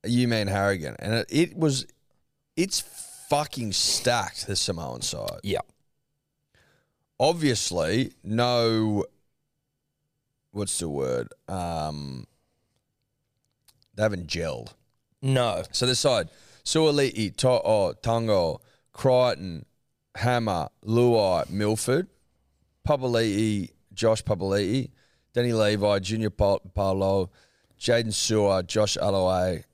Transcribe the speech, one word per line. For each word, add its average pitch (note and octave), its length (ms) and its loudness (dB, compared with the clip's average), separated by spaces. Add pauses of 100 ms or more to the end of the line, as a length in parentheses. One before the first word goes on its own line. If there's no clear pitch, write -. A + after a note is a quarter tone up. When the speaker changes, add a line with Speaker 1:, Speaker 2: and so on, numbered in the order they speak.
Speaker 1:
You A#2+ 240 2
mean A2 200 0
Harrigan. G2 500 0
And G#2+ 160 -4
it, A2+ 160 -2
it D#3+ 260 0
was, C#3+ 300 0 (680)
it's F#3+ 240 -2 (500)
fucking C3 440 -2
stacked, - 720 -2
the G2+ 80 -4
Samoan D2+ 480 -6
side. - 400 -8
Speaker 2:
Yeah. G2 160 -4 (1600)
Speaker 1:
Obviously, A#2+ 920 0 (100)
no, A2+ 800 0 (1500)
what's G2+ 280 -4
the E2+ 100 -4
word? B1+ 380 -2 (200)
Um, D2+ 760 -6 (1700)
they G2+ 80 -4
haven't G2 240 0
gelled. D2+ 440 -6 (520)
Speaker 2:
No. B2 400 2 (100)
Speaker 1:
So - 140 -2
this B2+ 140 0
side, A2+ 300 2 (360)
Suoli'i, C#3+ 720 2
To'o, G#2+ 640 4
Tango, A2 580 0 (320)
Crichton, G2 720 0 (500)
Hammer, A2+ 540 0 (140)
Luai, A2 680 2
Milford, A2 560 -2 (800)
Papali'i, A2 840 0 (240)
Josh A2 300 2
Papali'i, G2+ 680 0 (440)
Danny A#2+ 200 0
Levi, G#2 460 2
Junior G#2+ 320 -2
Pa-, G2+ 260 2 (160)
Paulo, G2 560 2 (500)
Jaden A#2 340 0
Sewer, G2+ 500 2
Josh G#2 360 0
Alloway F#2 640 0 (100)